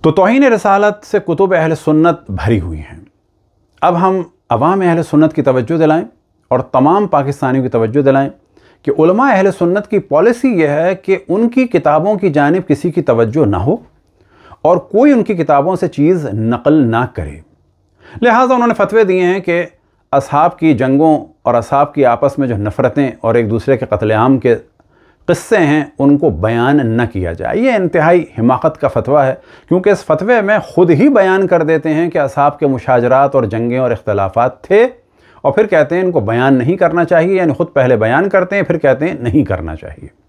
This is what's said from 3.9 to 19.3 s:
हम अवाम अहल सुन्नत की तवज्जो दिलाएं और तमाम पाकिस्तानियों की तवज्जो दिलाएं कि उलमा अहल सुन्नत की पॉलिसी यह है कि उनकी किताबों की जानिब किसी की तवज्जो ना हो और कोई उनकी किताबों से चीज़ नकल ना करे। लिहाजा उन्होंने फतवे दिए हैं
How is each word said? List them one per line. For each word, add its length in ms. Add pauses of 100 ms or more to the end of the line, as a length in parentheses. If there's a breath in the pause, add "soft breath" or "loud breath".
हम 280 (260)
अवाम 320
अहल 220
सुन्नत 280
की 100
तवज्जो 360
दिलाएं 260 (460)
और 100 (140)
तमाम 320
पाकिस्तानियों 580
की 40
तवज्जो 340
दिलाएं 280 (540 soft breath)
कि 80
उलमा 380
अहल 220
सुन्नत 340
की 200
पॉलिसी 480
यह 180
है 240
कि 200 (140)
उनकी 360
किताबों 500
की 140
जानिब 340
किसी 260
की 120
तवज्जो 440
ना 120
हो 220 (840 soft breath)
और 140 (140)
कोई 200
उनकी 240
किताबों 400
से 140
चीज़ 380
नकल 460 (120)
ना 180 (120)
करे। 260 (800 loud breath)
लिहाजा 320
उन्होंने 220
फतवे 280
दिए 200
हैं 180